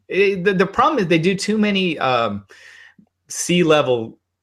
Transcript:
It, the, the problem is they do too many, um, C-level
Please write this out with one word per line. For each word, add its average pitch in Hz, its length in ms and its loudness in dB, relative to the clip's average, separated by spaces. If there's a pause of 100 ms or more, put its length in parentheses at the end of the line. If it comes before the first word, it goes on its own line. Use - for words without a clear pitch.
It, 196 340 0
the, 202 100 0
the 185 120 2
problem 269 340 0
is 185 80 0
they 170 120 2
do 180 140 0
too 208 240 -4
many, 196 420 0
um, 117 460 -2 (840)
C-level 147 880 0 (260)